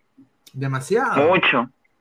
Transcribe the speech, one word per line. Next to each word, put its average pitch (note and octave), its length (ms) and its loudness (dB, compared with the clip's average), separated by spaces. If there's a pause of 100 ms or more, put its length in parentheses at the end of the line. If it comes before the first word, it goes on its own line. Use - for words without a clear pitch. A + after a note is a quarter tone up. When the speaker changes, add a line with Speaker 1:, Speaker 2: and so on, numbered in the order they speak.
(540)
Speaker 1:
demasiado. C#3+ 760 0
Speaker 2:
Mucho, C#3 400 0 (320)